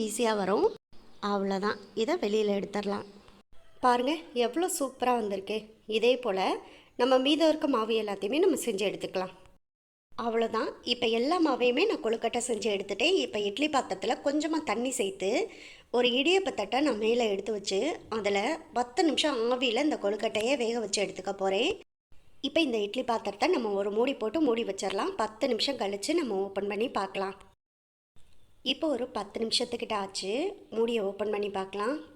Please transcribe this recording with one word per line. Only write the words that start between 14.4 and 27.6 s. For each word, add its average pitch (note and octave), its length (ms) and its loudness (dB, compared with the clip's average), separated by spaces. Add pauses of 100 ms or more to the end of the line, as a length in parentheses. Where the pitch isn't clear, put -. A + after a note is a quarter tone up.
தண்ணி A#3+ 280 -2
சேர்த்து G3 300 -2 (680)
ஒரு A#3+ 120 2 (100)
இடியப்ப F4 420 2
தட்டை G#3 180 -2 (100)
நான் A3 180 -2
மேலே A#3+ 260 2
எடுத்து G3 240 -4
வச்சு G3 240 -2 (380)
அதுல G3+ 200 0 (400)
பத்து B3 300 -2
நிமிஷம் C4+ 320 2 (140)
ஆவியில B3 340 2
இந்த A#3+ 160 0
கொழுக்கட்டையை G#3+ 580 0
வேக A#3 220 0
வச்சு G#3+ 220 -2
எடுத்துக்க F#3 360 -6
போறேன். G3+ 300 2 (760)
இப்போ D#4+ 180 2
இந்த A3+ 200 0
இட்லி A3+ 240 -4
பாத்திரத்தை A3 420 0
நம்ம B3 160 2 (120)
ஒரு G3+ 160 0
மூடி B3+ 240 2
போட்டு G#3+ 260 -2
மூடி A#3 220 2
வச்சிடலாம். G3 520 -2
பத்து A3 320 -4
நிமிஷம் A#3 300 -2
கழிச்சு G3+ 360 -2
நம்ம A3+ 280 -2
ஓப்பன் G3 260 -4
பண்ணி G#3+ 160 0 (100)
பார்க்கலாம். F#3+ 380 -4 (1400)